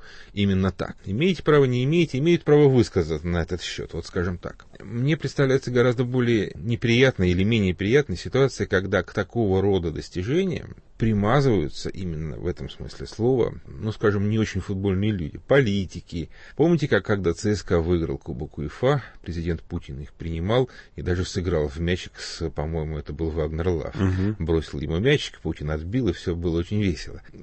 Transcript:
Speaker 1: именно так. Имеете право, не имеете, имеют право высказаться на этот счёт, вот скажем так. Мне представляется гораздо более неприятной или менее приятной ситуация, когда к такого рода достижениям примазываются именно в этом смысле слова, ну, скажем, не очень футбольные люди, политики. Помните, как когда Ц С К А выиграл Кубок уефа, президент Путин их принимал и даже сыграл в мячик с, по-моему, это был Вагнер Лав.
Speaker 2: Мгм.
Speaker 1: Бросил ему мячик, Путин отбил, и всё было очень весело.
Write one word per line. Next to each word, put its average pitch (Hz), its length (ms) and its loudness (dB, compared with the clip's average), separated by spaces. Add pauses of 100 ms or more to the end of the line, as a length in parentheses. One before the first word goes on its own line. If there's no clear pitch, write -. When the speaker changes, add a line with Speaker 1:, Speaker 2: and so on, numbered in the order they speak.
(340)
Speaker 1:
именно 95 380 2
так. - 340 -6
Имеете 147 380 0
право, 147 220 6
не 123 200 0
имеете, 156 340 2
имеют 170 240 2
право 147 240 8
высказаться 85 580 2
на 87 160 0
этот 85 200 -4
счёт, - 320 -10
вот 85 120 -8
скажем 90 320 -2
так. - 280 -14 (140)
Мне 127 380 -2
представляется 135 540 0
гораздо 123 320 4
более 120 520 2
неприятной 117 760 2
или 90 120 2
менее 104 300 2
приятной 104 440 0
ситуация, 120 500 0
когда 95 360 2
к - 100 -18
такого 98 480 0
рода 95 300 2
достижениям 135 840 -4 (220)
примазываются 110 920 2
именно 80 480 -6
в 52 100 -6
этом - 240 -6
смысле - 340 -12
слова, 120 480 0 (140)
ну, 95 240 -6
скажем, 104 400 0
не 110 80 0
очень 104 220 -2
футбольные 98 500 0
люди, 82 360 -4
политики. 101 840 0 (260)
Помните, 160 320 2
как 101 180 2
когда 92 300 2
Ц 107 200 0
С 95 60 -4
К - 120 -4
А 85 80 6
выиграл 80 360 2
Кубок 71 400 -10
уефа, 123 460 0 (180)
президент 85 400 -4
Путин 71 380 -10
их 76 140 -14
принимал 87 560 -2 (260)
и 87 80 -10
даже 90 200 0
сыграл 85 440 -2
в 69 120 -8
мячик 87 380 -2
с, - 320 -8
по-моему, 78 480 -4
это 73 160 -8
был 80 160 -4
Вагнер 80 400 -2
Лав. 82 260 -4
Speaker 2:
Мгм. 95 440 0
Speaker 1:
Бросил 80 400 -2
ему 76 180 -2
мячик, 135 440 0
Путин 76 280 -6
отбил, 92 380 -2
и 85 60 2
всё 87 220 -4
было 85 220 -2
очень 104 240 -2
весело. - 400 -4 (220)